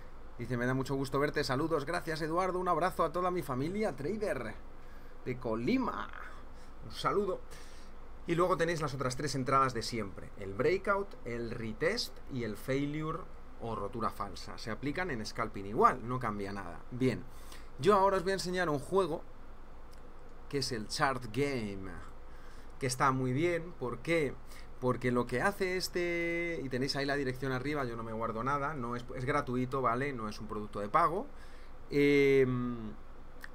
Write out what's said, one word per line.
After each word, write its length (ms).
Dice, 180
me 80
da 80
mucho 220
gusto 240
verte, 260
saludos, 400
gracias 380
Eduardo, 360
un 100
abrazo 360
a 80
toda 180
mi 120
familia 520
trader 600
de 100
Colima. 720
Un 60
saludo. 480
Y 100
luego 200
tenéis 240
las 140
otras 220
tres 180
entradas 400
de 80
siempre, 560
el 160
breakout, 600
el 240
retest 640
y 120
el 120
failure 600
o 140
rotura 360
falsa. 480
Se 120
aplican 400
en 140
scalping 400
igual, 420
no 120
cambia 340
nada. 280
Bien, 320
yo 160
ahora 240
os 40
voy 100
a 20
enseñar 340
un 100
juego 440
que 40
es 120
el 160
Chart 460
Game, 580
que 80
está 240
muy 220
bien. 400
¿Por 260
qué? 360
Porque 300
lo 160
que 160
hace 340
este, 880
y 60
tenéis 260
ahí 100
la 120
dirección 340
arriba, 340
yo 120
no 80
me 80
guardo 320
nada, 300
no 200
es, 100
es 80
gratuito, 580
¿vale? 300
No 160
es 100
un 80
producto 320
de 100
pago. 380
Em, 1040